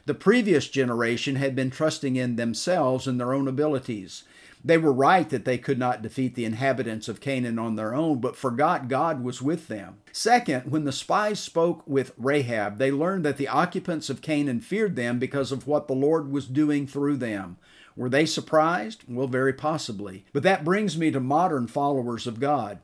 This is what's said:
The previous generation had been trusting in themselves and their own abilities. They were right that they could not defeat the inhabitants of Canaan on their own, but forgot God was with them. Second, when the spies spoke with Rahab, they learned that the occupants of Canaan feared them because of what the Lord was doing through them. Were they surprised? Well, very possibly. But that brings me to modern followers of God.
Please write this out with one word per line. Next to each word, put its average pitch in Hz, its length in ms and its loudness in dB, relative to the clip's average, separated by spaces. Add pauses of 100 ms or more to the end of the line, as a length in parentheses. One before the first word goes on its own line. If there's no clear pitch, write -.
The 226 100 -2
previous 202 540 4
generation 120 680 0
had 135 180 0
been 131 160 0
trusting 143 460 0
in 123 180 0
themselves 127 720 0
and 123 140 0
their 123 120 0
own 139 140 0
abilities. 131 800 -2 (400)
They 160 120 6
were 160 160 6
right 151 380 6
that 120 140 -4
they 127 140 0
could 131 200 -2
not 120 240 -2
defeat 123 320 -4
the 120 100 -4
inhabitants 113 640 -2
of 107 120 -8
Canaan 123 380 -2
on 113 180 -2
their 110 180 -2
own, 151 240 0
but 117 160 -2
forgot 131 540 0
God 139 340 0
was 123 180 -6
with 147 280 -2
them. 95 300 -10 (120)
Second, 196 640 0
when 156 120 0
the 139 80 -2
spies 208 460 -2
spoke - 480 -2
with 135 320 -2
Rahab, 117 600 0
they 135 120 4
learned 165 340 0
that 143 120 0
the 135 120 -2
occupants 165 640 -2
of 123 100 -6
Canaan 143 400 0
feared 190 360 -2
them 120 240 -2
because 131 320 -2
of 127 160 -6
what 147 180 0
the 135 80 -2
Lord 143 380 2
was 139 140 -2
doing 143 400 2
through 143 320 -2
them. 101 400 -6 (380)
Were 127 120 -4
they 143 180 4
surprised? 165 800 0
Well, 127 200 -4
very 127 240 2
possibly. 120 800 -6
But 143 100 0
that 180 220 4
brings 180 340 0
me 156 140 2
to 135 80 0
modern 139 480 2
followers 131 580 -2
of 113 140 -6
God. 120 440 -2